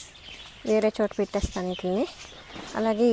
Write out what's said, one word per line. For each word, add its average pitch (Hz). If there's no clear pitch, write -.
వేరే 214
చోట 214
పెట్టేస్తాను 190
వీటిని. 185
అలాగే 220